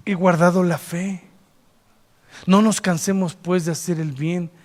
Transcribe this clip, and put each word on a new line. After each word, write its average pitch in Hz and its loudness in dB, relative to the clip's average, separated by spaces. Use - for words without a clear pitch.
he 208 -2
guardado 180 4
la 170 0
fe. 185 -8
No 190 6
nos 220 2
cansemos, 185 -2
pues, 175 -2
de 170 -2
hacer 160 -4
el 156 -6
bien, 165 -6